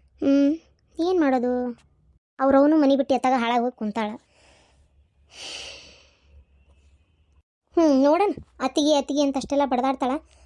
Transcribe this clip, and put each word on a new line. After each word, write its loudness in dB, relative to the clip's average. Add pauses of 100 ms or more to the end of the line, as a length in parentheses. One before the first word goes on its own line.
(220)
ಹ್ಮ್, 2 (440)
ಏನ್ 0
ಮಾಡೋದು? -2 (680)
ಅವ್ರವನು 4
ಮನೆ 4
ಬಿಟ್ಟು 0
ಎತ್ತಾಗ 0
ಹಾಳಾಗ್ -2
ಹೋಗ್ -6
ಕುಂತಾಳ. -6 (3750)
ಹ್ಮ್, 4
ನೋಡಣ, 2 (280)
ಅತ್ತಿಗೆ 0
ಅತ್ತಿಗೆ -2
ಅಂತ -2
ಅಷ್ಟೆಲ್ಲ -2
ಬಡ್ದಾಡ್ತಾಳ. -2 (340)